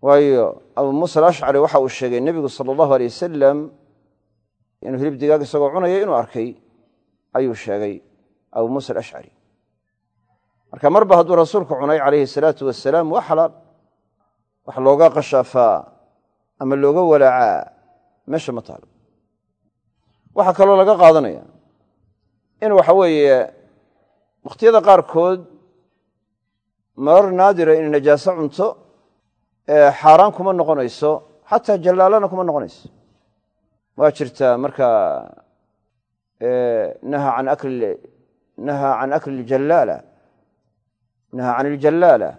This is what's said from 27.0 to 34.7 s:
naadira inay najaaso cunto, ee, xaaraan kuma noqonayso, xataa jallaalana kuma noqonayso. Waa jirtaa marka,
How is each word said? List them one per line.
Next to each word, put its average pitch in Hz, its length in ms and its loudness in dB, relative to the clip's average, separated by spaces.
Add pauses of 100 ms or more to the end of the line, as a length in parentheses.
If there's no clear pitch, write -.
naadira 180 440 2
inay 156 140 -4
najaaso 147 460 0
cunto, 160 320 -6 (1000)
ee, 147 240 4
xaaraan 160 420 4
kuma 190 200 -6
noqonayso, 151 580 -2 (360)
xataa 214 300 -2
jallaalana 185 500 2
kuma 185 160 -6
noqonayso. 147 460 -8 (1080)
Waa 147 140 2
jirtaa 127 460 -2
marka, 131 300 -4 (1500)